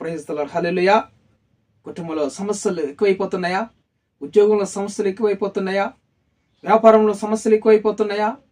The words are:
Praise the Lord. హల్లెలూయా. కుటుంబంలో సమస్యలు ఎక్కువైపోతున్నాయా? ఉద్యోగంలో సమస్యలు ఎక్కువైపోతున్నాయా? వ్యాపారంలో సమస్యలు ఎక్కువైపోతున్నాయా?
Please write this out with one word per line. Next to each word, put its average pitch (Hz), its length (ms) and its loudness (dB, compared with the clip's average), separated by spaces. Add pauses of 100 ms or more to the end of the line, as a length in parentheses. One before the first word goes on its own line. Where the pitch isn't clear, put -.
Praise 160 200 -8
the 156 120 -10
Lord. 147 140 -6
హల్లెలూయా. 180 560 0 (800)
కుటుంబంలో 156 460 -6
సమస్యలు 202 500 -6
ఎక్కువైపోతున్నాయా? 185 880 -2 (540)
ఉద్యోగంలో 208 420 2
సమస్యలు 202 440 -6
ఎక్కువైపోతున్నాయా? 196 840 -2 (720)
వ్యాపారంలో 214 500 6
సమస్యలు 214 400 0
ఎక్కువైపోతున్నాయా? 214 840 2 (160)